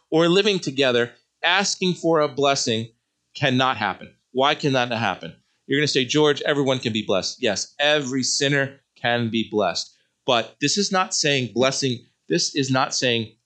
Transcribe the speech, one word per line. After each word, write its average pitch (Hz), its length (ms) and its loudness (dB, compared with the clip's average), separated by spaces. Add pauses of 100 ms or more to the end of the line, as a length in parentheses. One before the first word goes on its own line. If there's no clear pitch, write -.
(100)
or 165 180 4
living 196 300 4
together 127 540 0 (320)
asking 185 500 0
for 165 260 2
a 151 80 2
blessing 127 600 0 (460)
cannot 127 420 2
happen. - 380 -6 (180)
Why 135 220 2
can 147 180 0
that 123 160 0
not 117 100 -4
happen? 90 380 -4 (300)
You're 139 140 0
gonna 143 80 0
say, 135 160 0
"George, 143 380 2
everyone 139 360 0
can 120 140 -4
be 107 120 -2
blessed." 95 380 -2
Yes, 101 360 -2
every 143 440 0
sinner 139 580 -2 (160)
can 120 340 0
be 110 200 -2
blessed. 101 440 -2 (320)
But 117 340 0
this 143 160 0
is 196 160 -2
not 185 220 -2
saying 131 400 0
blessing, 131 520 -2 (220)
this 170 260 -2
is 135 160 -2
not 131 240 0
saying 117 520 -2